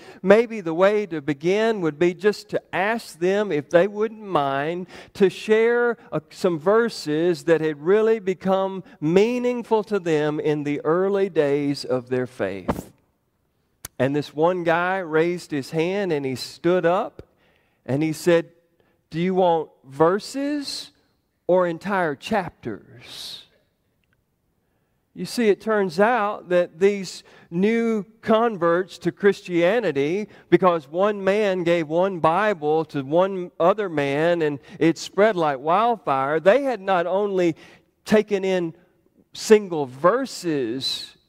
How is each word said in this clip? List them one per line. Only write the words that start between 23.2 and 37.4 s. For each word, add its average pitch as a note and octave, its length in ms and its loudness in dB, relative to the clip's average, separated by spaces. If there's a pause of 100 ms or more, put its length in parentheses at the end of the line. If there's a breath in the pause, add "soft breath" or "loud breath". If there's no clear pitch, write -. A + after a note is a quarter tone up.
You F3+ 100 -8
see, A3+ 240 0
it F#3+ 100 2
turns G3 400 -2
out G#3 500 0
that F3 300 0
these G3 440 0 (260 loud breath)
new A3 560 0 (160)
converts F#3+ 800 0
to E3+ 120 -2
Christianity, F3+ 1160 0 (240 loud breath)
because E3+ 360 4
one G3 360 -2
man F#3+ 400 0
gave E3+ 240 0
one F3 320 -2
Bible D#3+ 640 0
to D3+ 160 -6
one F3+ 480 0 (100)
other G3 300 2
man D#3 540 0
and D3 160 -2 (180 loud breath)
it D#3+ 220 2
spread G#3 360 0
like D3+ 220 0
wildfire, D#3+ 800 0
they G3+ 220 4
had B3 200 -4
not F#3 260 0
only F#3 480 0 (500 loud breath)